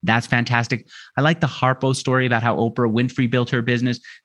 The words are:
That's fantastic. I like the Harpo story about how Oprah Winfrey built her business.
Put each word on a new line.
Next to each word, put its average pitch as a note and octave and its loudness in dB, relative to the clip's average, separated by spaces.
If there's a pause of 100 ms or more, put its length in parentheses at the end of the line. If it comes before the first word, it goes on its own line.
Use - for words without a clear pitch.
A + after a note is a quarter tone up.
That's A2+ 2
fantastic. A#2+ 0 (300)
I C3+ 2
like E3 2
the D3+ 2
Harpo C3 0
story B2+ 0
about A#2 0
how A2+ 0
Oprah A2+ 0
Winfrey A#2+ 0
built B2 0
her B2 0
business. A#2+ -2 (260)